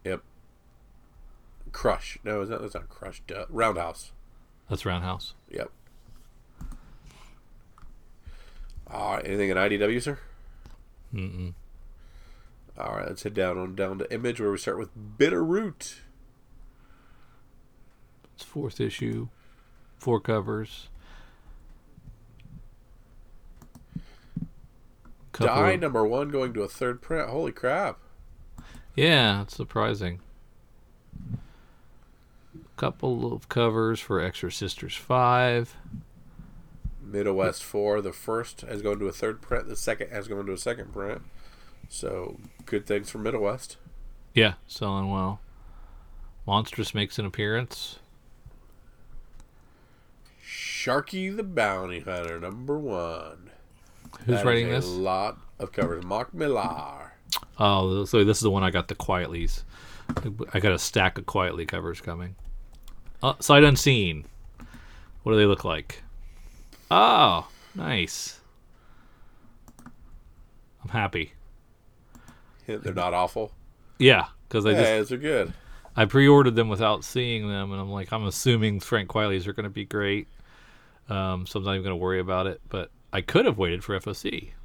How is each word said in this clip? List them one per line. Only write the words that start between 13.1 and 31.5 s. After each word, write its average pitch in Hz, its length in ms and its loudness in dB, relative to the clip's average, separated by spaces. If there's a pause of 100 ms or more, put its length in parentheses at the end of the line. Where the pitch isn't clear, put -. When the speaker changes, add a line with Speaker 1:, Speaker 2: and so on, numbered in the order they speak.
Speaker 1:
head 104 100 -6
down 92 240 2
on 92 180 -6
down 95 240 -2
to 101 140 -4
Image, 120 260 -2
where 104 120 2
we 98 60 -2
start 95 200 -4
with 107 120 -8 (280)
Bitterroot. 170 760 2 (2500)
Speaker 2:
It's - 80 -20
fourth - 360 -8
issue, 117 500 -4 (680)
four 117 220 0
covers. 107 680 -4 (4000)
Couple 113 240 2
Speaker 1:
Die 160 160 6
Speaker 2:
of 185 100 2
Speaker 1:
number 123 240 2
one 135 240 0
going 131 240 -2
to 107 100 -2
a 98 40 -4
third 123 340 -4
print. 160 280 -2
Holy 139 220 -4
crap. 143 480 -2 (960)
Speaker 2:
Yeah, 127 480 4
it's - 120 -12
surprising. 104 640 -2 (2500)